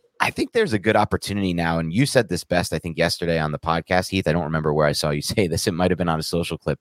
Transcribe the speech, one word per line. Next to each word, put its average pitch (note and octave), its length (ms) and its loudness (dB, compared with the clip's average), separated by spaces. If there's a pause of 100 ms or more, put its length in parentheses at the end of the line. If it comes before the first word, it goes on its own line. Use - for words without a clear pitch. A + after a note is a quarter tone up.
(220)
I - 100 0
think C#4 200 -4
there's G#3+ 220 0
a G#2 60 2
good G#2+ 180 2
opportunity G2 560 0
now. E2 260 0
And D#2+ 140 -4
you B2+ 120 4
said A#2+ 220 2
this F2 160 -4
best, - 300 0
I E2 40 0
think, D#2+ 200 -6
yesterday E2 420 0
on D2+ 140 -2
the C#2+ 40 -4
podcast, E2+ 520 0
Heath. F#2+ 180 -2
I D#2 60 4
don't E2+ 100 0
remember D#2 300 0
where D2+ 120 2
I D2 60 4
saw D2+ 200 -2
you D2 100 -2
<laughs> - 0 -
say G2+ 260 0
this. E2 180 -2
It G#2+ 60 2
might F2+ 200 0
have F2 60 0
been F2 120 -2
on D#2+ 100 0
a D#2 40 -4
social E2+ 340 -2
clip. D2 240 -4